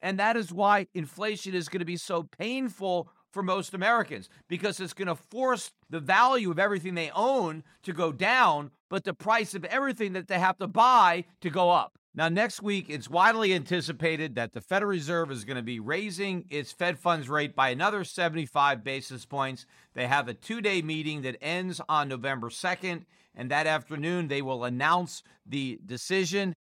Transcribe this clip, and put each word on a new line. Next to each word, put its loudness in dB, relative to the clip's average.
and -2
that 2
is -4
why 4
inflation -6
is -2
gonna -4
be -4
so -4
painful -4
for -4
most -2
Americans, 0
because -2
it's -8
gonna -4
force -2
the -6
value 4
of -2
everything 0
they -4
own 0
to -6
go 0
down, 4
but -4
the -4
price 0
of -8
everything -2
that -6
they 0
have 2
to -4
buy 6
to -4
go 4
up. 4
Now, 2
next 0
week, -2
it's -8
widely 4
anticipated -2
that -4
the -10
Federal 0
Reserve -2
is -8
gonna -6
be -6
raising -4
its -6
Fed -2
funds 0
rate -2
by 4
another 0
seventy-five 0
basis -8
points. -6
They -2
have 2
a -6
two-day -2
meeting -4
that -6
ends -4
on 2
November -4
second, -6
and -8
that 2
afternoon, -2
they -2
will -4
announce 0
the -6
decision. -2